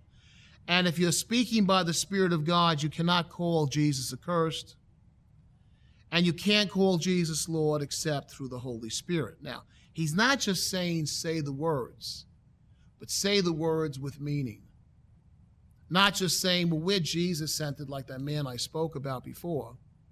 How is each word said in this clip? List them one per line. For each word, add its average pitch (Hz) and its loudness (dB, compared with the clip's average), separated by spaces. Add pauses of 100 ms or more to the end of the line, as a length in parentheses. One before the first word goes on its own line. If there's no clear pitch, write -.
(680)
And 180 4
if 165 0
you're 175 4
speaking 220 2
by 185 4
the 165 0
Spirit 190 2
of 151 0
God, 170 4
you 156 -2
cannot 170 0
call 170 0
Jesus 135 0
accursed. 165 -2 (1400)
And 175 4
you 170 4
can't 208 2
call 190 4
Jesus 170 0
Lord 151 0
except 143 -4
through 135 -10
the 123 -10
Holy 117 -8
Spirit. 156 -4
Now, - -12 (260)
he's 160 -2
not 240 4
just - -2
saying, 170 -2
"Say 165 -4
the 143 -4
words," 143 -4 (720)
but - -16
"Say 202 2
the 175 0
words 160 -2
with 139 -10
meaning." 143 -4 (1300)
Not 196 6
just 185 0
saying, 175 2
"Well, 156 0
we're 190 0
Jesus-centered," 151 -4
like 135 -10
that 131 -10
man 147 -4
I 123 -8
spoke 156 -4
about 131 -6
before. 127 -8 (340)